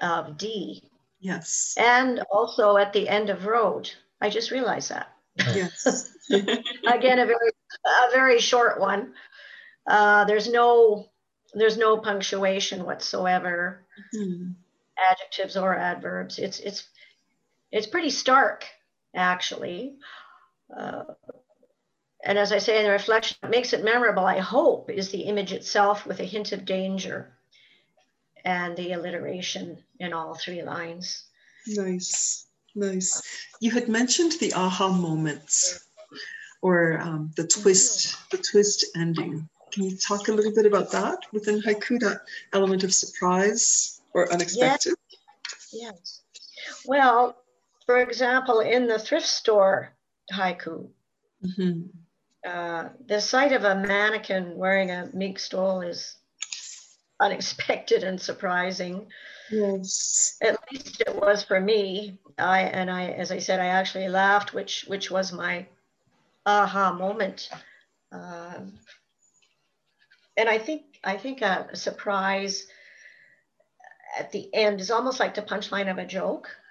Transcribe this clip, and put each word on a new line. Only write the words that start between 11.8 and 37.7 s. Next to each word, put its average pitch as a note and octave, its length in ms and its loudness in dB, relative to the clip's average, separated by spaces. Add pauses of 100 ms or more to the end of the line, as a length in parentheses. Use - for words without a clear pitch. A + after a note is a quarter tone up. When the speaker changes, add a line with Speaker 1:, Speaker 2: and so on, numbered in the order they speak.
Speaker 1:
punctuation G3 840 -2
whatsoever. F3+ 1000 -2 (300)
Speaker 2:
Mm-hmm. F3+ 380 -6 (460)
Speaker 1:
Adjectives F#3 580 0
or F#3+ 200 0
adverbs. F3+ 600 -6
It's, F#3+ 220 -6
it's, - 280 -10 (840)
it's G#3 160 -2
pretty E4 240 -2
stark, C4 540 2 (500)
actually. F3+ 840 -2 (800)
Uh, - 280 -10 (1200)
and G3+ 140 2
as G3+ 140 2
I G3+ 60 4
say G#3+ 200 2
in G#3+ 60 4
the G#3 60 4
reflection, A3 520 2
what G3+ 80 -6
makes B3 240 2
it G3 100 0
memorable, A3 400 2
I F#3+ 140 2
hope, A3+ 520 2
is F#3+ 200 -4
the F3+ 120 -6
image F#3+ 300 -4
itself G#3 540 0
with F#3 140 -8
a F#3 40 -6
hint G3 280 -8
of F#3+ 120 -8
danger F#3+ 640 -6 (1160)
and F3 300 -2
the F3+ 160 -6
alliteration F3 840 -8 (240)
in F3+ 140 -8
all D#3+ 200 -8
three E3+ 280 -10
lines. E3+ 640 -10 (440)
Speaker 2:
Nice, F#3 800 -4 (280)
nice. F#3+ 480 -4 (380)
You A3+ 100 0
had A#3 180 -2
mentioned B3+ 520 2
the F3 140 -2
aha F#3 340 0
moments D#3+ 1000 -2 (720)
or, E3+ 380 4
um, D#3 360 -6
the E3+ 100 -2
twist, - 640 4